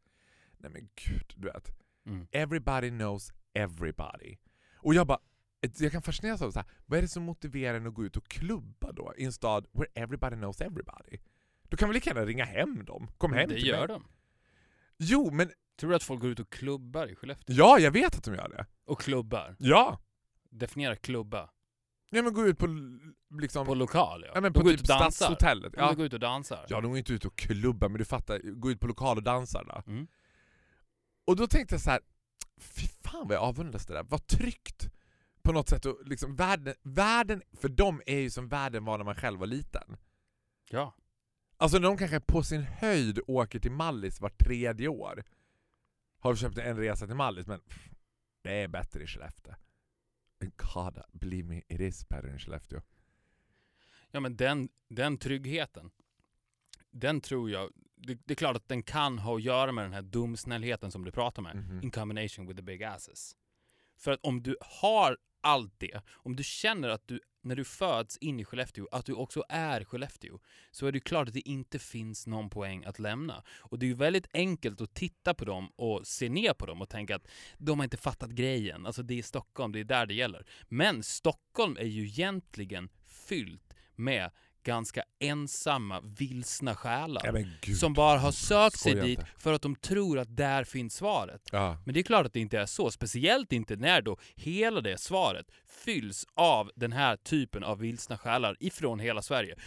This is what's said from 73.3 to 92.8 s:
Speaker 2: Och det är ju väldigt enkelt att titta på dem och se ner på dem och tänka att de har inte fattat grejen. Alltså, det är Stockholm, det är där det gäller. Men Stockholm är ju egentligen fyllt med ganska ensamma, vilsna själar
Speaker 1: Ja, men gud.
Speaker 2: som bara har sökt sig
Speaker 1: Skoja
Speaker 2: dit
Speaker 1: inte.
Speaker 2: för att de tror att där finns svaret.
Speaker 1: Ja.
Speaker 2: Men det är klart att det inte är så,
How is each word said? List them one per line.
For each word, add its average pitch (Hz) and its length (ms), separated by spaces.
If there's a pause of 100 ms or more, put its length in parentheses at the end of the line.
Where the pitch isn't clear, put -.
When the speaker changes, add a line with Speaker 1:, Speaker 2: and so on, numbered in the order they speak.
Speaker 2:
Och - 280
det 123 80
är - 20
ju 123 60
väldigt 165 400
enkelt 165 460
att 110 140
titta - 400
på - 100
dem 95 320
och 110 300
se - 220
ner 170 260
på - 120
dem 87 160
och 98 60
tänka 104 280
att - 120 (300)
de 147 200
har 143 60
inte 123 120
fattat 123 340
grejen. 117 560
Alltså, 113 160
det 120 160
är 117 40
Stockholm, 123 500
det 107 80
är 107 40
där 120 220
det 101 80
gäller. 110 320 (220)
Men 139 340
Stockholm - 720
är 113 100
ju 107 200
egentligen 104 800 (180)
fyllt - 680 (220)
med 113 340 (320)
ganska 117 400 (160)
ensamma, 139 800
vilsna 123 760
själar 135 500
Speaker 1:
Ja, 110 80
men 107 180 (120)
gud. 98 140
Speaker 2:
som 156 180
bara 147 240
har 139 140
sökt 208 460
sig 160 140
Speaker 1:
Skoja 101 120
Speaker 2:
dit 123 140
Speaker 1:
inte. - 200
Speaker 2:
för 156 140
att 151 100
de 143 140
tror 190 420
att 117 180
där 139 280
finns 120 300
svaret. 151 580
Speaker 1:
Ja. 92 320
Speaker 2:
Men 131 100
det 160 60
är 180 40
klart 202 220
att 110 60
det 117 80
inte 110 180
är 101 80
så, 120 240